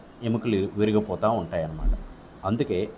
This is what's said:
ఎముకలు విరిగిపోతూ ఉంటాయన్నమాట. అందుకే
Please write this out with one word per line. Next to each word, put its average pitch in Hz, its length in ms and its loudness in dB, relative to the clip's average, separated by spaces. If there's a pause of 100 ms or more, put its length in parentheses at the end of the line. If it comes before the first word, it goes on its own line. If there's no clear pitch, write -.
(220)
ఎముకలు 113 380 0 (160)
విరిగిపోతూ 104 540 2
ఉంటాయన్నమాట. 80 640 0 (520)
అందుకే 104 340 0 (200)